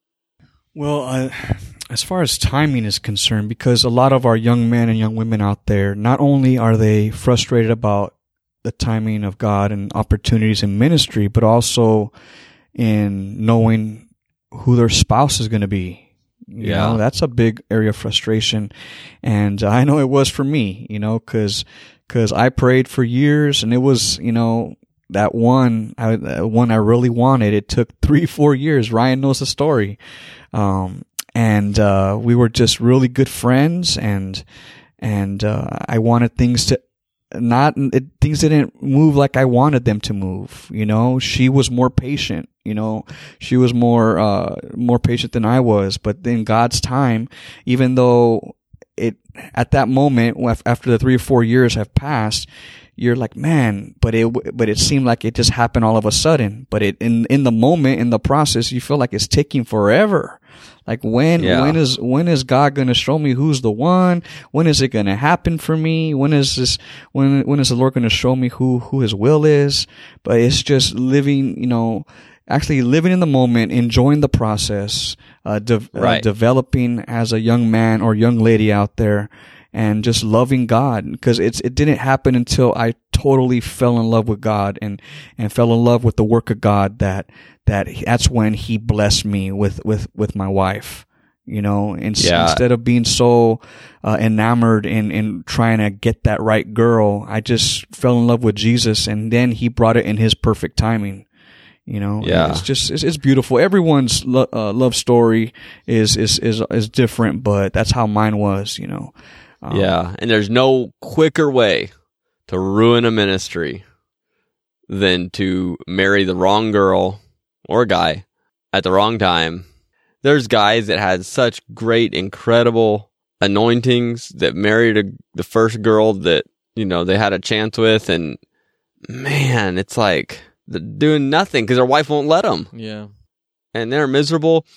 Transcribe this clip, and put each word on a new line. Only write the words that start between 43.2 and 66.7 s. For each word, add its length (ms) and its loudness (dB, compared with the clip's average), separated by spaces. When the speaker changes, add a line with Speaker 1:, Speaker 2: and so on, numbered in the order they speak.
Speaker 1:
she 180 -2
was 160 4
more, 460 2
uh, 360 -2
more 240 0
patient 340 -2
than 100 -2
I 160 2
was. 380 0
But 280 -6
in 180 -2
God's 360 0
time, 480 -2
even 300 0
though 600 2
it, 180 -2
at 160 -4
that 180 2
moment, 500 2
af-, 260 -2
after 260 0
the 80 4
three 160 2
or 40 2
four 240 2
years 300 4
have 220 -6
passed, 520 -4
you're 200 0
like, 200 -6
"Man," 640 -2
but 120 0
it, 80 2
w-, 220 -6
but 160 -2
it 80 -2
seemed 300 0
like 180 -2
it 80 -4
just 160 0
happened 340 0
all 140 2
of 80 0
a 60 0
sudden. 580 0
But 140 -2
it, 160 0
in, 260 0
in 180 2
the 80 2
moment, 480 2
in 120 0
the 80 2
process, 520 0
you 80 -6
feel 180 -2
like 160 -2
it's 140 -4
taking 360 0
forever. 760 0
Like, 180 -6
when, 380 2
Speaker 2:
Yeah. 200 2
Speaker 1:
when 140 2
is, 240 0
when 280 0
is 160 2
God 320 2
gonna 180 0
show 240 0
me 160 0
who's 280 0
the 100 0
one? 500 2
When 160 2
is 140 2
it 80 0
gonna 260 0
happen 420 0
for 180 -4
me? 380 -2
When 200 0
is 220 2
this, 220 -2